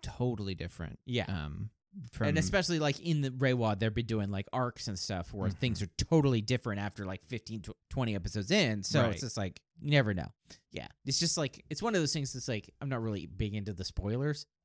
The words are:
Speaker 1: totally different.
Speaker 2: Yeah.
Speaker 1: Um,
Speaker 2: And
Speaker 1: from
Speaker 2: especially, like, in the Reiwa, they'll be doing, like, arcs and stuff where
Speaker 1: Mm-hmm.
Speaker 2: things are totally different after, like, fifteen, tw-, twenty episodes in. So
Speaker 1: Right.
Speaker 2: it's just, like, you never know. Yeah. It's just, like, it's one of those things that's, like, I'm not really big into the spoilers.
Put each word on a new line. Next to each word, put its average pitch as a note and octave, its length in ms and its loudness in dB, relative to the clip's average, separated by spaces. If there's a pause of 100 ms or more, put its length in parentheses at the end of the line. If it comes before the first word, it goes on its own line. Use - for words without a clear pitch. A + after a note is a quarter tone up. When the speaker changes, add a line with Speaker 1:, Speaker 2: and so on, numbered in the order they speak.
Speaker 1:
totally G#2 520 -2
different. - 500 -8
Speaker 2:
Yeah. A#2+ 220 0
Speaker 1:
Um, E2+ 440 -4 (220)
Speaker 2:
And F#3+ 200 -12
Speaker 1:
from F3 240 2
Speaker 2:
especially, F3+ 420 2
like, D3 220 2
in D#3 200 2
the C3+ 120 0
Reiwa, B2 440 2
they'll A2 140 2
be A#2 140 0
doing, G#2+ 260 0
like, G2 220 -2
arcs B2 340 -2
and G2 100 -4
stuff F2+ 380 -4
where G2 160 0
Speaker 1:
Mm-hmm. F#2 80 -4
Speaker 2:
things A#2+ 240 0
are F2+ 60 -2 (100)
totally C#3 420 4
different G#2+ 400 0
after, G2+ 240 -4
like, F#2 220 -6
fifteen, A2 360 -8
tw-, - 120 -12 (140)
twenty A#2 260 0
episodes G2 380 -2
in. A#2 320 4
So C#3 180 4
Speaker 1:
Right. A2+ 80 4
Speaker 2:
it's F2 120 -4
just, A#2 140 -4
like, F#2+ 240 -4 (200)
you D3 100 -2
never A#2+ 240 6
know. E2+ 140 -4 (420)
Yeah. - 160 -8 (180)
It's C3 140 0
just, E3+ 180 2
like, - 320 -2
it's D#3 140 -6
one A3 140 2
of F3 40 4
those D3 120 2
things C#3 200 -2
that's, B2 140 -8
like, A2 340 -4
I'm C#3 80 -4
not A#2+ 140 -2
really G2+ 240 -2
big G2+ 300 -2
into G2+ 160 -4
the F2 120 -6
spoilers. C3 640 -2 (180)